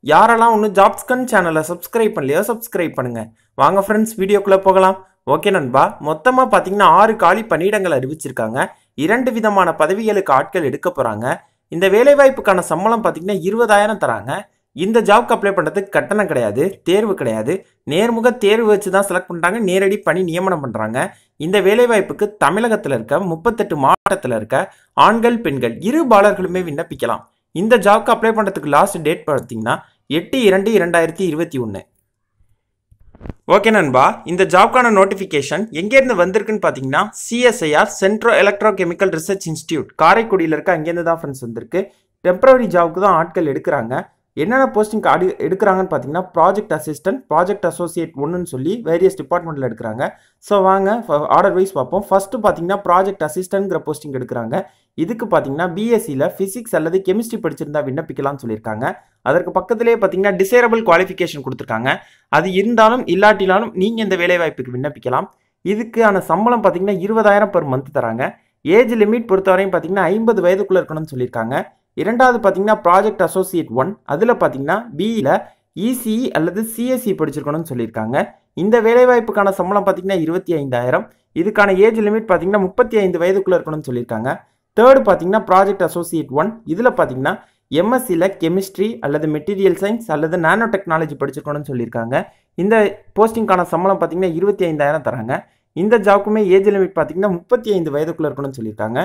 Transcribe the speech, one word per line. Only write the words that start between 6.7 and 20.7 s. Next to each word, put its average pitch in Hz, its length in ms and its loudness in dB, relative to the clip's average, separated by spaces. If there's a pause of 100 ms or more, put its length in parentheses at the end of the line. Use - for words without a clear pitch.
ஆறு 220 220 4
காலி 185 280 4
பணியிடங்கள் 180 460 0
அறிவிச்சிருக்காங்க. 131 640 -6 (460)
இரண்டு 226 320 0
விதமான 202 320 2 (120)
பதவிகளுக்கு 196 560 0
ஆட்கள் 151 320 0
எடுக்க - 200 -4 (100)
போறாங்க. 113 280 -2 (480)
இந்த 175 200 2
வேலைவாய்ப்புக்கான 262 760 4
சம்பளம் 214 360 0
பாத்தீங்கன்னா 175 300 -4 (120)
இருபதாயிரம் 214 560 2
தராங்க. 113 260 -4 (540)
இந்த 220 140 2 (120)
ஜாப்க்கு 240 260 4
அப்ளை 196 220 -2
பண்றதுக்கு 190 380 -4
கட்டணம் 196 340 -2
கிடையாது, 120 320 -2 (260)
தேர்வு 202 320 2
கிடையாது. 117 340 -2 (400)
நேர்முக 226 380 2 (140)
தேர்வு 220 260 2
வச்சு 196 240 -2
தான் 202 140 2
செலக்ட் - 220 -4
பண்றாங்க, 175 360 -2
நேரடி 196 300 0 (100)
பணி 170 220 0
நியமனம் 175 340 -2
பண்றாங்க. 110 340 -6 (480)